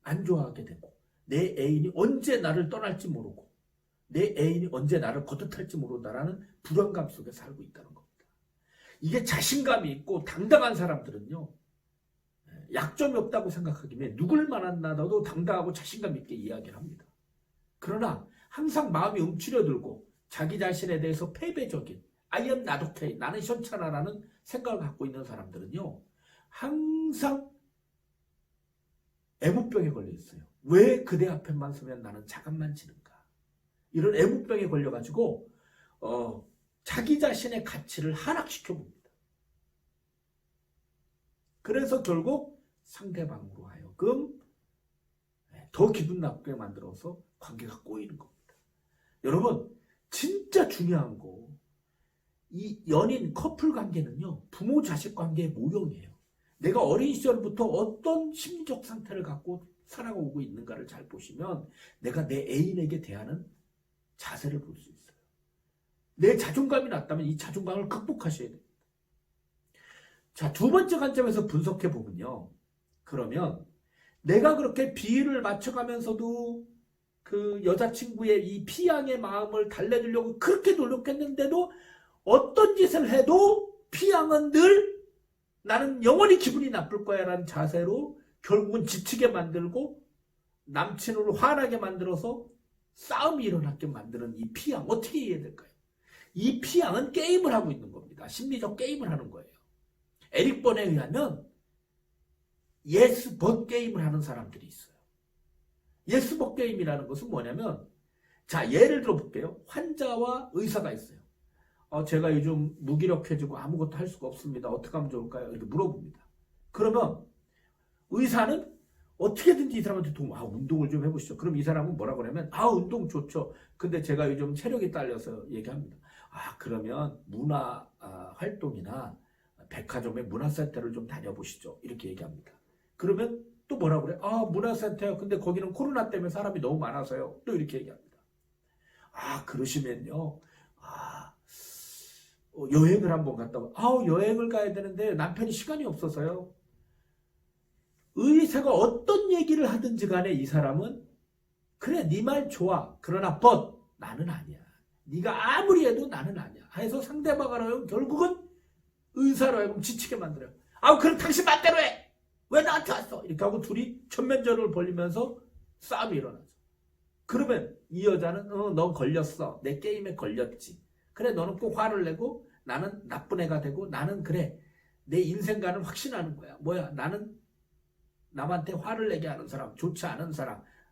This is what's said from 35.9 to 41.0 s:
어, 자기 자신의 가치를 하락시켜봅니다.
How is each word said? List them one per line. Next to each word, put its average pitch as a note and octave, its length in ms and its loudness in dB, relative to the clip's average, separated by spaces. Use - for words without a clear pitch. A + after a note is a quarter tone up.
어, A#2 440 -6
자기 C#4+ 340 0
자신의 A#3+ 460 -2
가치를 - 480 -6
하락시켜봅니다. - 960 -8